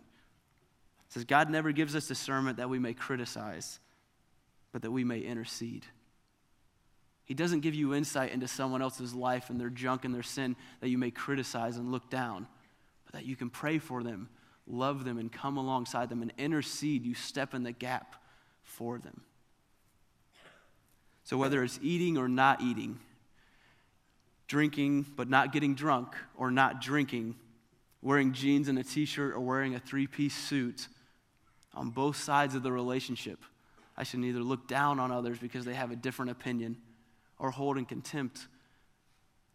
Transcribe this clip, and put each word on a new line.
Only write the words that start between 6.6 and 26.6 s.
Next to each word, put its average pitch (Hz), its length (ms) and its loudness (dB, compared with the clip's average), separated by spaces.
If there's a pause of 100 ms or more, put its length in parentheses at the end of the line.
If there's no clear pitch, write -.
He 131 80 -6
doesn't 160 280 2
give 156 140 2
you 143 180 2
insight 143 380 0
into 127 160 -2
someone 131 340 0
else's 127 320 -4
life 123 360 0
and 120 100 -4
their 120 100 -2
junk 127 360 0
and 127 100 -2
their 120 80 -4
sin 127 320 -2 (240)
that 127 100 -2
you 127 80 2
may 123 140 0
criticize 123 640 -2
and 120 160 -4
look 127 180 -4
down, 117 380 -2 (560)
but - 100 -20
that - 120 -10
you 131 100 -6
can 123 140 -6
pray 151 280 0
for 127 260 -4
them, 113 260 -8 (380)
love 131 380 -2
them, 120 120 -4
and 113 140 -6
come 139 260 -4
alongside 127 520 0
them 120 120 -4
and 113 160 -6
intercede. 143 680 0
You 120 100 -2
step - 380 -4
in 127 100 -4
the 120 80 -6
gap 127 440 -6 (480)
for 117 360 -8
them. - 220 -16 (2000)
So 127 140 -2
whether 135 260 4
it's 123 180 -4
eating 170 360 2
or 127 100 2
not 131 340 6
eating, 120 380 -2 (1500)
drinking 143 560 4 (120)
but 123 140 -2
not 135 220 6
getting 143 220 4
drunk 131 420 2 (200)
or 127 160 0
not 127 300 6